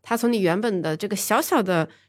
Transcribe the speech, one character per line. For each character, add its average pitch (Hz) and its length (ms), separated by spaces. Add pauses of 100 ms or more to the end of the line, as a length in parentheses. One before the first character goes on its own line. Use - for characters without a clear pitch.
它 - 120
从 233 160
你 233 100
原 180 200
本 208 220
的 160 120
这 196 140
个 202 80
小 220 240
小 311 220
的 175 260 (200)